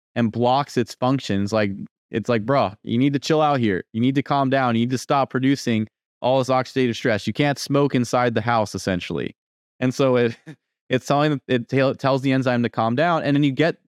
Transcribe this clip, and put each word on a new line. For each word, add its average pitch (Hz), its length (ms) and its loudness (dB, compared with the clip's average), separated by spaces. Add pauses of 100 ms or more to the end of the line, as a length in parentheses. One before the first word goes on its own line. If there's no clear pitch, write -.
(160)
and 117 160 0
blocks 127 440 0
its 120 180 -2
functions. 104 580 -2
Like, 107 180 2 (400)
it's 110 180 -4
like, 117 160 0
"Bruh, 113 380 0
you 110 140 -4
need 139 160 2
to 143 60 -2
chill 156 240 0
out 143 180 2
here. 101 320 0
You 113 80 -4
need 131 140 2
to 139 80 0
calm 139 260 0
down. 131 260 0
You 113 80 0
need 120 80 0
to 131 80 -2
stop 135 320 0
producing 127 560 0 (360)
all 131 160 2
this 123 100 0
oxidative 127 460 0
stress. 110 320 -2
You 110 60 -2
can't 143 260 0
smoke 139 360 0
inside 123 400 0
the 110 60 0
house," 113 340 0
essentially. 87 600 -4 (420)
And 127 160 -2
so 131 220 2
it, 117 200 2 (100)
<laughs> 151 100 -16 (320)
it's 127 180 -2
telling, 143 400 0
it 120 220 0
tell-, 131 260 2
tells 135 280 0
the 135 100 0
enzyme 123 300 2
to 117 60 0
calm 117 280 -2
down. 160 260 2
And 143 140 0
then 147 80 2
you 139 80 2
get, 147 240 0 (120)